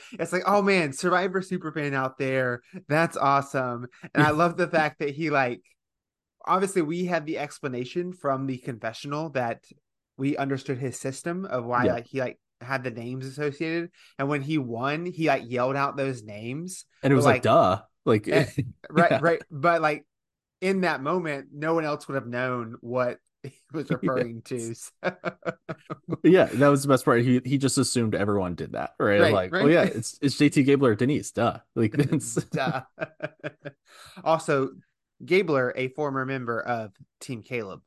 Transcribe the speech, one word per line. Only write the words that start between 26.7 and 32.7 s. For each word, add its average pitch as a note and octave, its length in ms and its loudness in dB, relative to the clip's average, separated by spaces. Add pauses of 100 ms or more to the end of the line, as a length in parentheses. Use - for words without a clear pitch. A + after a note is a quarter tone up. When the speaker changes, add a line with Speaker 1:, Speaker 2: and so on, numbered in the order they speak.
Speaker 2:
the C#3+ 80 0
best C3 160 4
part. A#2+ 160 6
He, B2 240 4
he C3+ 120 2
just C3+ 200 0
assumed A#2 380 2
everyone F#2+ 400 0
did - 180 -8
that, A1+ 260 -6
right? G2+ 220 4
Speaker 1:
Right, - 120 6
Speaker 2:
Like, F#2 200 0
"Oh, F#3 60 0
Speaker 1:
right. D3 120 6
Speaker 2:
yeah, E3 120 6
it's, - 380 -4
it's C#3 160 0
J D3 120 6
T C#3+ 140 4
Gabler C3+ 280 6
or G#2 40 2
Denise. B2 360 -2
Duh." A2 280 0 (160)
Like, A2+ 160 2
<laughs> - 60 -6
that's - 380 0
Speaker 1:
<laughs> - 160 -4
Duh. C3 300 -2 (160)